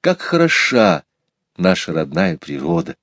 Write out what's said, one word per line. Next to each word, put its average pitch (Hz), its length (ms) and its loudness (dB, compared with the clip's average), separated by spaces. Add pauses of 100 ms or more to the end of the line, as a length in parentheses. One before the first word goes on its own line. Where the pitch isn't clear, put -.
как 180 200 0
хороша 123 840 2 (520)
наша 90 360 0
родная 80 440 -2
природа 73 680 -4